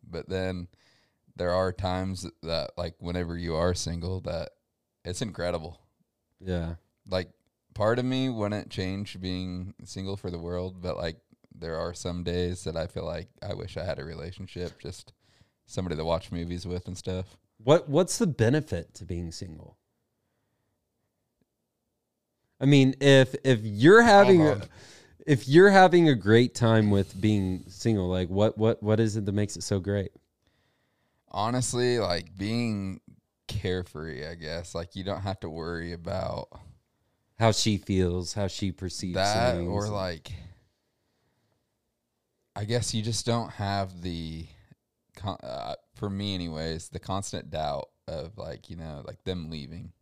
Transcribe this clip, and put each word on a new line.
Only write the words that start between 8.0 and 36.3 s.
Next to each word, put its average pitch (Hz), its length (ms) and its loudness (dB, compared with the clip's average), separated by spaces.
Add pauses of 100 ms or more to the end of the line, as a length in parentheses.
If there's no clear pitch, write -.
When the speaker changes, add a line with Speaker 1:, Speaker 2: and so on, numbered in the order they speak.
Speaker 1:
of 123 40 -2
me 131 240 -2
wouldn't 104 420 -4
change 95 500 -6
being 92 520 -6 (120)
single 95 320 -8
for 95 160 -10
the 85 80 -8
world, 90 420 -8
but, 90 140 -6
like, 80 220 -6 (360)
there 82 220 -8
are 82 180 -6
some 87 300 -6
days 90 400 -2
that 82 120 -6
I 82 120 -4
feel - 160 -10
like 82 240 -10 (120)
I 101 140 -8
wish - 220 -10
I - 80 -8
had 87 160 -6
a 69 40 -10
relationship, 85 760 -12
just - 320 -16 (520)
somebody 90 300 -6
to 78 100 -4
watch 82 280 -2
movies 87 340 -6
with 90 220 -6
and 90 100 -10
stuff. 92 380 -8 (220)
Speaker 2:
What, 147 300 4
what's 165 300 0
the 233 80 2
benefit 120 680 0
to - 100 -16
being 85 260 -8
single? 82 460 -16 (2750)
I 131 60 2
mean, 135 340 8
if, 139 340 8 (100)
if 127 180 4
you're 123 400 8
having 202 380 10
Speaker 1:
Hold 147 180 4
Speaker 2:
a - 40 -8
Speaker 1:
on. - 60 -14 (580)
Speaker 2:
If 143 220 2
you're 180 220 10
having 175 380 8
a 139 60 6
great 113 400 6
time 113 360 4
with 98 300 0
being 98 480 2
single, 104 400 0
like, 92 200 0
what, 101 300 2
what, 110 240 2
what 107 180 2
is 110 160 0
it 101 100 -4
that 101 60 -4
makes 104 240 -2
it 85 60 -12
so 101 180 -2
great? 98 300 -4 (1200)
Speaker 1:
Honestly, 123 680 0
like, 87 380 -2
being 104 640 -4 (480)
carefree, 80 800 -6
I 82 80 -12
guess. 82 400 -10
Like, 85 220 -8
you 98 80 -8
don't 95 180 -6
have 98 180 -6
to 90 100 -10
worry 82 420 -8
about 85 560 -6 (880)